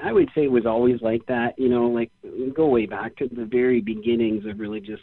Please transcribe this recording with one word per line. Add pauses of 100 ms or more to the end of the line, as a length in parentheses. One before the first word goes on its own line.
I
would
say
it
was
always
like
that,
you
know,
like, (440)
go
way
back
to
the
very
beginnings
of
religious